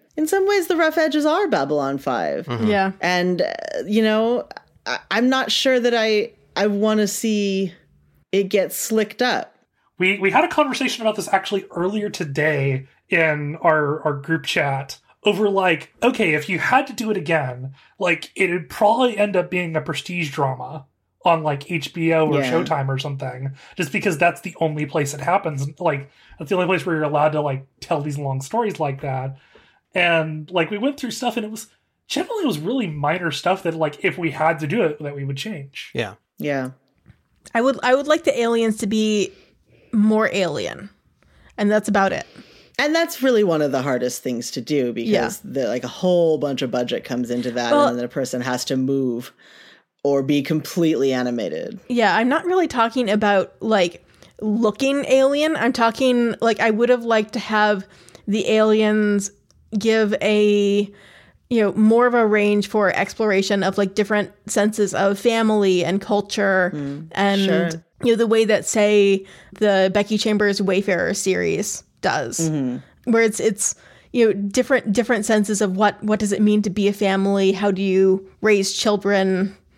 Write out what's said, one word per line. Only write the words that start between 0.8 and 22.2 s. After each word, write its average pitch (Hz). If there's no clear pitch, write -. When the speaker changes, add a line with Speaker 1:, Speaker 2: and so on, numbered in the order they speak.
Speaker 1:
edges 302
are 349
Babylon 143
five. 98
Speaker 2:
Mm-hmm. 120
Speaker 3:
Yeah. 196
Speaker 1:
And, 180
uh, -
you 214
know, 220
I, 120
I'm 233
not 262
sure 262
that 240
I, 220
I 202
wanna 214
see 202
it 196
get 190
slicked 214
up. 240
Speaker 4:
We, 190
we 190
had 285
a 339
conversation 269
about 214
this 175
actually 196
earlier 208
today 143
in 156
our, 156
our 147
group 160
chat 139
over, 208
like, 185
okay, 226
if -
you 180
had 269
to 233
do 214
it 196
again, 135
like, 175
it'd 175
probably 226
end 202
up 175
being 175
a 151
prestige 156
drama 131
on, 160
like, 143
H -
B 165
O 160